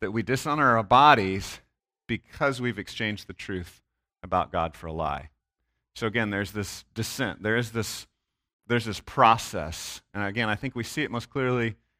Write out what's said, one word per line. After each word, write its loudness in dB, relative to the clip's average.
that -2
we 0
dishonor 4
our 4
bodies 6
because -2
we've -4
exchanged -6
the -14
truth -8
about 0
God -2
for -12
a -8
lie. -4
So -4
again, -2
there's -2
this -8
descent. -6
There 2
is -2
this, -6
there's 0
this -6
process. 0
And -2
again, -2
I 0
think -8
we -4
see -6
it -4
most -8
clearly 0